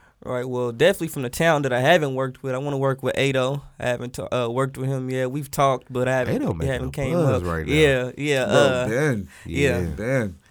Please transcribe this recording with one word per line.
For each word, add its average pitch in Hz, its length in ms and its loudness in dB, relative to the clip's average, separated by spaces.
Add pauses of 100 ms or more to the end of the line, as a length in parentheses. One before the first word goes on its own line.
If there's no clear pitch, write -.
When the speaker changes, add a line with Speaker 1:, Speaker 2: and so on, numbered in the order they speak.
(240)
Speaker 1:
Right, 127 240 -4
well, 123 220 -2
definitely 160 380 2
from 143 140 -8
the 123 80 -4
town 165 320 2
that 135 100 0
I 123 80 2
haven't 147 340 4
worked 131 300 -4
with, 131 100 -4
I 127 40 -2
wanna 143 200 -4
work 135 240 0
with - 160 -2
Ado. 135 420 0 (200)
I 123 80 -4
haven't 123 260 -4
ta-, - 180 -8
uh, 120 160 0
worked 131 300 -2
with 131 100 -4
him 131 220 -4
yet. 131 220 -2
We've 139 180 -6
talked, 135 420 0
but 127 160 0
I 131 100 2
haven't, 127 180 0
Speaker 2:
Ado 269 120 -2
Speaker 1:
he 107 60 -2
Speaker 2:
making 135 180 -2
Speaker 1:
haven't 127 160 -4
Speaker 2:
a 135 40 -6
Speaker 1:
came 139 220 -2
Speaker 2:
buzz 135 280 2
Speaker 1:
up. 87 60 -4
Speaker 2:
right 80 180 -2
now. 113 60 0
Speaker 1:
Yeah, 135 440 4
yeah, 139 280 0
Speaker 3:
Bro, - 100 2
Speaker 1:
uh, 131 340 4
Speaker 3:
Ben. 117 400 0 (160)
Speaker 1:
yeah. 127 360 0
Speaker 2:
Yeah. 87 60 -2
Speaker 3:
Ben. 104 520 -2 (120)